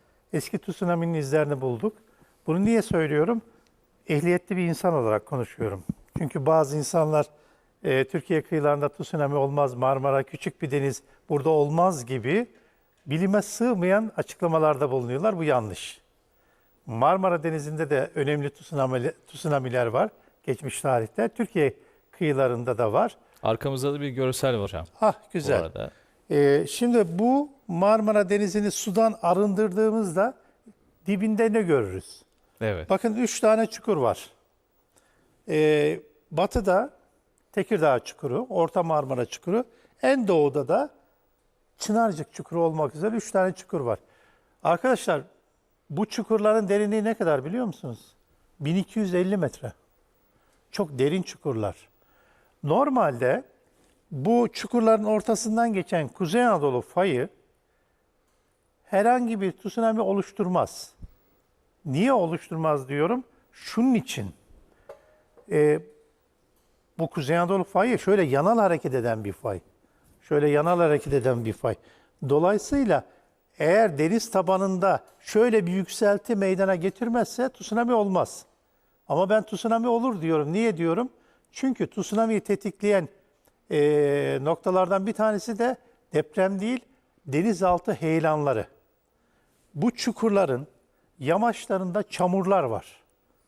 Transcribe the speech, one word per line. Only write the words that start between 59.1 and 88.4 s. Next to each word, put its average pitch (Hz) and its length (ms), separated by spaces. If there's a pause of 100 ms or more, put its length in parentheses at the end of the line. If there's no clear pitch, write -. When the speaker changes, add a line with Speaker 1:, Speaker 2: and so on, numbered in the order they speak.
Speaker 1:
bir 190 120
tsunami 226 480
oluşturmaz. 185 920 (920)
Niye 175 280
oluşturmaz 160 760
diyorum? 170 360 (280)
Şunun 247 420
için. 120 320 (1200)
Ee, 151 300 (1200)
bu 160 120
Kuzey 156 280
Anadolu 180 260
fayı 214 340
şöyle 196 240
yanal 156 360
hareket 170 360
eden 113 300
bir 98 80
fay. 98 280 (600)
Şöyle 147 280
yanal 156 300
hareket 147 340
eden 120 320
bir 110 80
fay. 113 220 (540)
Dolayısıyla 190 760 (540)
eğer 170 400
deniz 175 320
tabanında 185 720 (160)
şöyle 214 460
bir 175 60
yükselti 202 640
meydana 190 400
getirmezse 233 720
tsunami 240 460
olmaz. 190 500 (640)
Ama 170 200
ben 214 140
tsunami 226 460
olur 233 340
diyorum. 160 300
Niye 214 240
diyorum? 170 320 (440)
Çünkü 247 380
tsunami'yi 214 500
tetikleyen, 202 680 (640)
e, 143 720
noktalardan 185 640
bir 220 60
tanesi 214 460
de 240 180 (380)
deprem 185 460
değil, 240 200 (460)
denizaltı 180 680
heyelanları. 151 720 (1080)